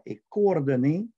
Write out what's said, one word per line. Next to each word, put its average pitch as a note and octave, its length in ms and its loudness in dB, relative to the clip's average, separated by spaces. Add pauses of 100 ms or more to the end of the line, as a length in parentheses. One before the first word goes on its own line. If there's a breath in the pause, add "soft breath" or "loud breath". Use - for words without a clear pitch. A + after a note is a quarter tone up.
est - 200 -12
coordonné E3 800 0 (100)